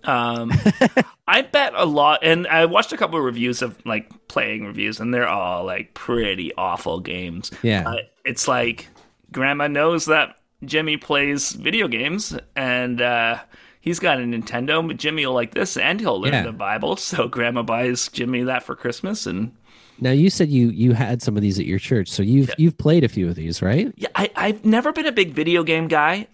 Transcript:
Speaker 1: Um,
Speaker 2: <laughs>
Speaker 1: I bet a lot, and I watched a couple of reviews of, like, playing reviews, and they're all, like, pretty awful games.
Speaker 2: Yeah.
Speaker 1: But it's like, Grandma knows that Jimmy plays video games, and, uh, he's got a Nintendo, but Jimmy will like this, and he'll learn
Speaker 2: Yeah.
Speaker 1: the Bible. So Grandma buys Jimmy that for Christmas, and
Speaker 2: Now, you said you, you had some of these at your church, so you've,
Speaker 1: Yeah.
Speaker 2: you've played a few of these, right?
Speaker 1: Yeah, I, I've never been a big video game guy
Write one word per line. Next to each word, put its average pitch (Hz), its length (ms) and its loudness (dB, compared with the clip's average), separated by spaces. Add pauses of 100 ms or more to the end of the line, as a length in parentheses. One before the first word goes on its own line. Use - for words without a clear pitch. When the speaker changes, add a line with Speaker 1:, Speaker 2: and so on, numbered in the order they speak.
Speaker 1:
Um, 120 480 -2 (380)
Speaker 2:
<laughs> - 380 -2
Speaker 1:
I 220 160 4
bet 277 320 0
a 180 100 2
lot, 147 380 4
and 165 240 2
I 165 180 4
watched 185 280 2
a - 40 -8
couple 165 220 0
of 143 40 0
reviews 120 380 -2
of, 117 240 -6
like, 110 240 -4 (180)
playing 110 380 -4
reviews, 104 340 -6
and 117 140 -2
they're 120 140 2
all, 90 380 -2
like, 92 280 -8
pretty 101 640 -2
awful 87 420 -2
games. 90 520 -10 (100)
Speaker 2:
Yeah. 104 220 2
Speaker 1:
But - 280 -8 (140)
it's 127 220 -4
like, 120 400 -2 (440)
Grandma 143 360 -2
knows 151 400 0
that 156 300 2 (280)
Jimmy 156 320 -2
plays 143 540 -2
video 185 360 -2
games, 147 480 -4 (200)
and, 123 460 -2
uh, 117 360 2 (440)
he's 170 180 -2
got 160 180 2
a 123 60 -4
Nintendo, 123 640 -2
but 151 120 -6
Jimmy 151 300 -2
will 127 80 0
like 120 180 -2
this, - 240 -2
and 160 220 0
he'll 139 200 0
learn 131 140 0
Speaker 2:
Yeah. 113 100 2
Speaker 1:
the 117 80 -6
Bible. 104 440 -2
So 139 320 -4
Grandma 120 340 0
buys 120 460 -2
Jimmy 123 360 -4
that 127 200 -2
for 131 120 -8
Christmas, 190 520 -6
and 107 240 -4 (500)
Speaker 2:
Now, 127 100 2
you 160 200 6
said 160 180 0
you, 120 200 4
you 117 240 4
had 117 280 0
some 107 140 -2
of 104 80 2
these 98 160 2
at - 80 -2
your 95 120 -2
church, 107 300 0
so - 140 -2
you've, 127 260 4
Speaker 1:
Yeah. - 80 -6
Speaker 2:
you've 160 220 4
played 156 240 4
a 117 60 2
few 90 200 -2
of 87 60 -4
these, 82 260 -6
right? 147 340 0
Speaker 1:
Yeah, 190 200 -8
I, 196 200 0
I've 214 300 -2
never 247 260 4
been 311 140 -4
a 294 60 0
big 190 220 2
video 165 280 2
game 160 260 0
guy 160 460 2